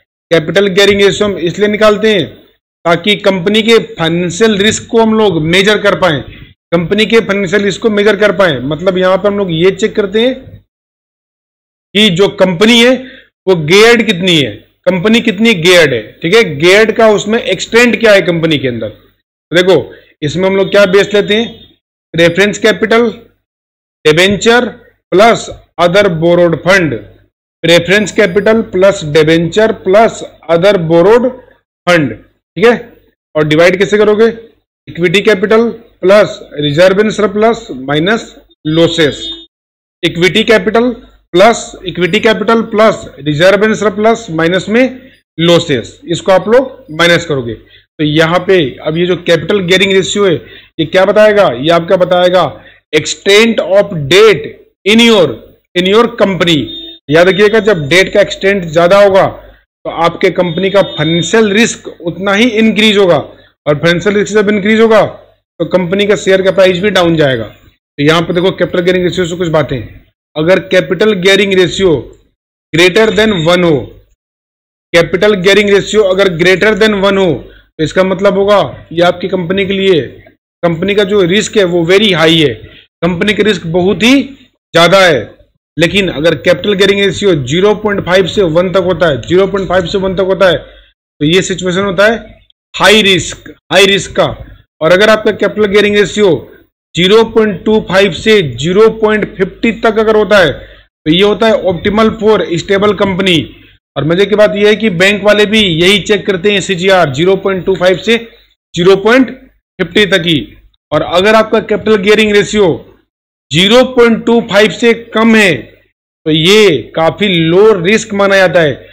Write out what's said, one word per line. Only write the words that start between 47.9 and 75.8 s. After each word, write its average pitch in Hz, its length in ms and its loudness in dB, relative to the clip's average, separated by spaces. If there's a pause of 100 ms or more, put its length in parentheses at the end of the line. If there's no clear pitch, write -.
यहाँ 160 440 0
पे 190 120 4 (200)
अब 156 180 -6
ये 175 80 -2
जो 175 120 -2
कैपिटल 170 440 -2
गियरिंग 190 320 0
रेशियो 196 320 0
है, 180 80 0 (460)
ये 160 60 -2
क्या 185 200 0
बताएगा? 208 480 4
ये 131 180 -4
आपका 170 260 0
बताएगा 180 460 2 (500)
extent 208 640 0 (120)
of 202 200 2 (160)
debt 180 380 4 (400)
in 220 160 2
your, 214 260 2 (480)
in 180 120 -2
your 220 180 2 (120)
company। 175 400 0 (520)
याद 170 200 4
रखिएगा, 208 320 2
जब 185 280 0
डेट 185 240 0
का 202 80 4
extent 196 460 -4
ज्यादा 175 360 4
होगा 190 220 4
तो - 640 -12 (140)
आपके 175 280 0
company 180 380 -2
का 196 120 2 (100)
financial 170 640 0
risk 220 340 -2
उतना 180 460 -6
ही 233 160 0 (100)
increase 214 380 0
होगा, 175 200 2 (480)
और 147 100 0
financial 175 400 -2
risk 196 180 -2
जब 208 160 0
increase 214 300 0
होगा 220 240 4
तो - 640 -10
company 185 400 -2
का 202 100 2
शेयर 190 240 0
का 190 100 0
प्राइस 185 280 2
भी 208 120 -2
down 170 260 0
जाएगा। 131 260 0
तो - 600 -12
यहाँ 160 180 2
पे 170 120 -4
देखो, 180 180 0
capital 175 300 -4
gearing 180 240 0
ratio 175 220 -4
से 175 80 -8
कुछ 175 140 -4
बातें, 143 300 -2 (560)
अगर 170 240 0 (100)
कैपिटल 185 460 0
गियरिंग 196 380 0
रेशियो 185 400 0 (800)
greater 185 380 2
than 214 220 0 (120)
one 180 180 2
हो, 156 160 2 (1120)
कैपिटल 175 440 2
गियरिंग 196 320 2
रेशियो 202 360 2